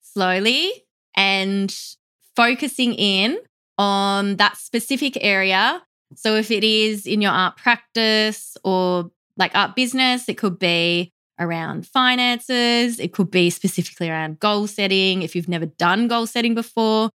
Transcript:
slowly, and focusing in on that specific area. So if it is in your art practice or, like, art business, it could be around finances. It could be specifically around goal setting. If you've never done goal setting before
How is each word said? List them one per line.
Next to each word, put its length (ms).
slowly, 840
and 580
focusing 580
in 440
on 580
that 220
specific 640
area. 600
So 200
if 160
it 120
is 440
in 140
your 100
art 240
practice 1080
or, 460
like, 180
art 220
business, 500
it 100
could 220
be 520
around 480
finances. 1120
It 140
could 180
be 180
specifically 600
around 320
goal 260
setting. 540
If 160
you've 100
never 200
done 420
goal 160
setting 280
before 560